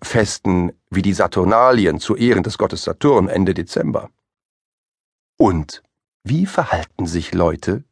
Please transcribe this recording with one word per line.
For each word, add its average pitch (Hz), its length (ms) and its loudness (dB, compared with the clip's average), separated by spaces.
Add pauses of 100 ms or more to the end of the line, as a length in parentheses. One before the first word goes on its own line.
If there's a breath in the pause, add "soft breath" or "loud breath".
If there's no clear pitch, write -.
Festen 92 720 0 (180)
wie 95 120 -2
die 95 120 0
Saturnalien 101 880 2
zu 107 160 -2
Ehren 123 260 2
des 110 160 -6
Gottes 95 260 -4
Saturn 117 440 2
Ende 95 260 0
Dezember. - 560 -4 (1300)
Und 85 440 0 (400)
wie 156 220 -2
verhalten 104 640 -4
sich 82 260 -4
Leute, 87 600 -2